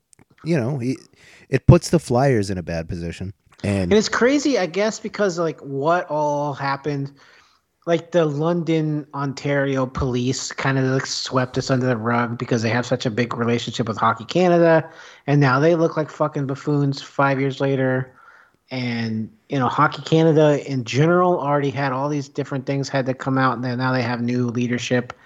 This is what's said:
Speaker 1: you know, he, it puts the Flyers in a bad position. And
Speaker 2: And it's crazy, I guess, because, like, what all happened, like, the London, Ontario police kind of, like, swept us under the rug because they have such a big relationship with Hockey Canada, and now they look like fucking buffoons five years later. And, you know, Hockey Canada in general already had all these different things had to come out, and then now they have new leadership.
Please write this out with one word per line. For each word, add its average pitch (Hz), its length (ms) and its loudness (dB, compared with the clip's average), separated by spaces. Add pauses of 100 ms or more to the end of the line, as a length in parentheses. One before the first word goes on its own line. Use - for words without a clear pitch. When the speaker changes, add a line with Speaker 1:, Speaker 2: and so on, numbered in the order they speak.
(440)
Speaker 1:
you 165 120 0
know, 135 220 -2
he, 123 200 -4 (500)
it - 180 -2
puts - 240 8
the 175 80 4
Flyers 123 500 2
in 95 100 -4
a 90 40 -6
bad 82 260 -6
position. 85 460 -8 (300)
And 98 260 0
Speaker 2:
And 196 40 4
it's 208 140 2
crazy, 277 480 2
I 185 100 0
guess, 202 340 -2
because, 202 360 -2
like, 165 240 -2
what 143 480 0
all 147 460 -2
happened, 139 560 -4 (760)
like, 170 260 0
the 170 120 4
London, 156 880 0
Ontario 139 720 -2
police 127 680 -2
kind 135 260 -2
of, 131 60 2
like, 131 220 0
swept - 520 -4
us 131 140 -2
under 127 140 2
the 127 100 2
rug 117 420 -2
because 120 240 -2
they 113 80 0
have 120 160 0
such - 180 -2
a 123 60 -2
big 117 260 -2
relationship 117 520 -2
with 104 80 -4
Hockey 113 300 0
Canada, 170 600 4 (380)
and 143 140 4
now 135 180 4
they 165 160 4
look 160 220 2
like 151 120 -2
fucking 147 380 -2
buffoons 139 560 -2
five 139 380 0
years 135 200 -2
later. 131 540 0 (560)
And, 117 600 -4 (180)
you 143 100 -2
know, 123 100 0
Hockey 151 340 0
Canada 156 680 4
in 131 140 -2
general 170 560 2
already 143 300 0
had 139 200 -4
all 143 200 -2
these 143 180 -4
different 139 380 -6
things 139 240 -2
had 135 160 -2
to 127 80 -2
come 131 240 -2
out, 131 160 2
and 120 100 -6
then 123 140 -2
now 127 140 0
they 127 100 0
have 120 180 -4
new 123 280 0
leadership. 120 680 -2 (120)